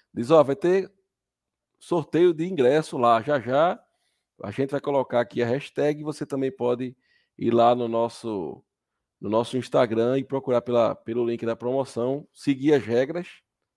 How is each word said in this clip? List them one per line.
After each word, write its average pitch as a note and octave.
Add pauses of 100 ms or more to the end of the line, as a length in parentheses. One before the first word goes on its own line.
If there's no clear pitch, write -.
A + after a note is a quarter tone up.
(140)
diz, A#2+
"Ó, D#3
vai C#3
ter F#3 (880)
sorteio E3+
de D#3
ingresso D3+
lá, A#2
já C#3+
já C#3+ (600)
a G2+
gente C3+
vai C#3
colocar C3
aqui A#2+
a A#2
hashtag, D3
você D3
também C3+
pode B2 (420)
ir A2
lá A#2
no A#2+
nosso, A2+ (560)
no G#2
nosso A#2
Instagram B2
e C3+
procurar C3
pela, A#2
pelo A#2
link A#2
da A2+
promoção, B2+
seguir C#3
as B2
regras, C3 (360)